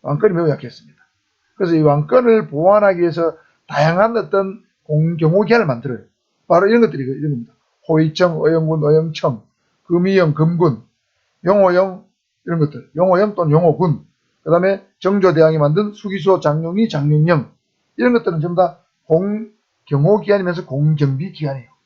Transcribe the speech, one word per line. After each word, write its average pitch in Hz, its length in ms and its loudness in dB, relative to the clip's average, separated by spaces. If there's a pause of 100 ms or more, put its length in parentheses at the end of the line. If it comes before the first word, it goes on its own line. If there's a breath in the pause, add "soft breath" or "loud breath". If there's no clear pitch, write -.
왕권이 170 320 0
매우 170 160 0
약했습니다. - 480 -10 (580)
그래서 170 200 -2
이 156 60 2
왕권을 185 680 2
보완하기 185 520 2
위해서 165 340 -2 (320 soft breath)
다양한 170 480 0
어떤 196 480 -4 (200)
공-, 160 340 -2
경호기관을 190 480 2
만들어요. 120 340 -6 (480)
바로 180 200 4
이런 233 140 4
것들이 147 240 -2
그, 127 80 -6
이런 147 180 -6
겁니다. 117 220 -8 (360)
호위청, 160 560 0
의용군, 160 380 0
의용청, 156 600 0 (420)
금이영, 175 480 0
금군, 156 500 0 (600)
용호영 185 640 2 (400)
이런 170 140 -4
것들, 143 360 -4
용호영 185 400 0
또는 165 160 -2
용호군, 160 540 0 (380)
그 156 80 -4
다음에 190 340 0 (140)
정조대왕이 175 580 2
만든 165 360 0
수기소 190 460 -2
장룡이, 165 500 -2
장룡령 151 640 0 (460)
이런 247 160 0
것들은 190 260 -2
전부 175 220 -2
다 175 180 -2 (260)
공-, 202 460 -2 (340)
경호기관이면서 185 800 0
공경비기관이에요. 143 1040 -4 (160)